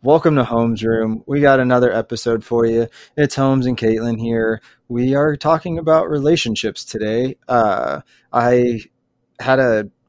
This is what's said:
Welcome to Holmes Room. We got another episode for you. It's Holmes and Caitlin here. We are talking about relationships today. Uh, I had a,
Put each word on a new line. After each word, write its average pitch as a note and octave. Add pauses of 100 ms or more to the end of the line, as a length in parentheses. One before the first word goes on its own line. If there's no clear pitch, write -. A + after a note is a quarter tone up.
Welcome D#3
to C3
Holmes A#2
Room. A2+
We C#3+
got C3+
another B2
episode A2+
for A#2
you. A2+ (280)
It's D3
Holmes C3+
and B2
Caitlin A2+
here. A2+ (280)
We B2
are D3
talking D#3+
about D#3+
relationships C#3
today. A2+ (100)
Uh, G2+ (320)
I A#2+ (580)
had C3
a, A2 (180)